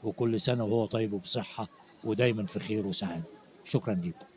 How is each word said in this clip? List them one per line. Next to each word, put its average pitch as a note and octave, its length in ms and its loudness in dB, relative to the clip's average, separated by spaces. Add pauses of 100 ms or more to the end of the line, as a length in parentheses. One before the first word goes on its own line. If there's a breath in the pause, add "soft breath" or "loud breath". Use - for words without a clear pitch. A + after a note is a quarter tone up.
وكل A2+ 360 2
سنة B2 240 2
وهو A2 220 4
طيب A2 260 0
وبصحة G#2 540 -4 (380)
ودايمًا A2 420 4
في F#2+ 140 -4
خير G#2+ 260 0
وسعادة. F2 380 -2 (400)
شكرًا A#2 300 0
ليكم. F2 320 -2 (100)